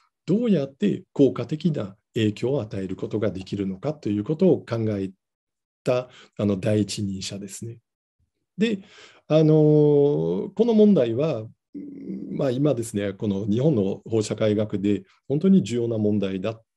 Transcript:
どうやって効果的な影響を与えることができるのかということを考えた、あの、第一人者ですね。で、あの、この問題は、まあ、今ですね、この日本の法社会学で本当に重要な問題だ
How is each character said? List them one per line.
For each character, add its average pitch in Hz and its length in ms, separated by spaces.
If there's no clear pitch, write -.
ど 220 180
う 226 60
や 147 140
っ 135 40
て - 440
効 135 200
果 120 140
的 156 240
な 120 260
影 110 180
響 117 200
を 143 80
与 110 200
え 95 80
る 95 80
こ 113 120
と 107 120
が 104 100
で 92 140
き - 120
る 98 100
の 95 120
か 151 140
と - 160
い 104 100
う 104 60
こ 156 120
と 185 140
を 123 80
考 117 200
え 98 200
た、 123 240
あ 113 60
の、 101 120
第 107 240
一 104 220
人 95 200
者 101 160
で 101 100
す - 180
ね。 117 120
で、 208 220
あ 156 180
の、 156 100
こ 151 1040
の 233 160
問 214 180
題 120 220
は、 123 320
ま 156 140
あ、 127 40
今 139 240
で 117 80
す 110 120
ね、 101 180
こ 104 160
の 101 180
日 107 140
本 151 160
の 98 280
法 110 180
社 107 120
会 107 220
学 104 240
で 101 240
本 143 100
当 180 100
に 190 140
重 113 140
要 117 120
な 113 100
問 104 200
題 95 220
だ 110 200